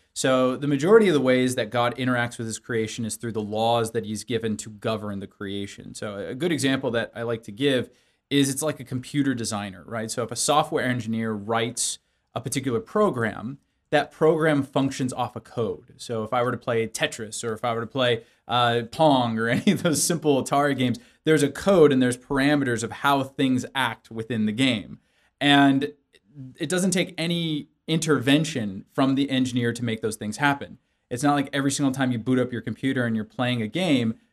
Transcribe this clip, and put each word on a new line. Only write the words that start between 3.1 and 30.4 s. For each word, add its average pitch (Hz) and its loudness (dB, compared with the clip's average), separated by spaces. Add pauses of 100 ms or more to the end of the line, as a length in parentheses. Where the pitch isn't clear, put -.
through 117 -8
the 110 -4
laws 110 0
that 110 -4
he's 104 -6
given 113 -4
to 113 -12
govern 104 -6
the 98 -10
creation. 101 -10
So 104 -10
a 98 -8
good 165 -2
example 135 0
that 113 -2
I 120 -8
like 117 -4
to 110 -16
give 127 0 (400)
is 139 4
it's - -4
like 147 -4
a 131 -14
computer 131 -2
designer, 104 -6
right? 113 -8
So 120 -4
if - -8
a 117 -8
software 151 2
engineer 113 -2
writes 113 -4 (360)
a 113 -6
particular 123 -2
program, 131 -2 (320)
that 123 2
program 156 4
functions 135 -2
off 123 -6
a 110 -12
code. 104 -6
So 110 -6
if 107 -6
I 123 2
were 123 0
to 110 -6
play 113 -2
Tetris, 120 -6
or 113 -4
if 107 -6
I 117 0
were 113 -4
to 113 -8
play, 123 0 (240)
uh, 120 2
Pong, 127 4
or 113 0
<laughs> - 0
any 127 2
of 156 0
those 165 2
simple 147 2
Atari 143 0
games, 123 0 (280)
there's 156 4
a 139 2
code 175 6
and 131 4
there's 123 2
parameters 135 0
of 113 -6
how 139 0
things 127 0 (100)
act 123 -4
within 113 -4
the 107 0
game. 110 -2 (420)
And 143 4 (680)
it 139 -6
doesn't 185 0
take 180 -2
any 165 -4 (200)
intervention 139 0
from 135 2
the 139 0
engineer 120 0
to 117 -6
make 110 -4
those 107 -4
things 104 -8
happen. 143 -2 (320)